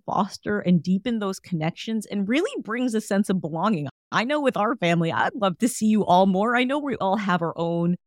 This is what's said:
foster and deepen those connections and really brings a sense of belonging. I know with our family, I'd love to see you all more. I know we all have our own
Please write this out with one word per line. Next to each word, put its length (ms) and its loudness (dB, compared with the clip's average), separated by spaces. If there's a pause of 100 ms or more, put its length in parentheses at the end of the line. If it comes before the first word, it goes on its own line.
foster 540 -2
and 240 2
deepen 360 -2
those 200 -4
connections 680 -6
and 240 -4
really 220 0 (100)
brings 320 -4
a 80 0
sense 280 0
of 120 0
belonging. 460 -2 (240)
I 120 2
know 160 0
with 160 0
our 200 0
family, 360 2
I'd 240 0
love 240 0
to 80 0
see 200 -2
you 180 4
all 200 6
more. 300 2
I 80 4
know 160 0
we 160 -4
all 220 0
have 240 2
our 160 -4
own 380 0 (120)